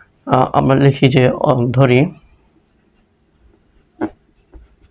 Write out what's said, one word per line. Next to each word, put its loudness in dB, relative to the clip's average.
আহ, 0
আমরা 0
লিখি 2
যে, 2
আহ, -2
ধরি, 2